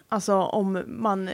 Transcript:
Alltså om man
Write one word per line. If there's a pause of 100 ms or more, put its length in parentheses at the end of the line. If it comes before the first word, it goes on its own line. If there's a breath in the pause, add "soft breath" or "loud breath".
Alltså
om
man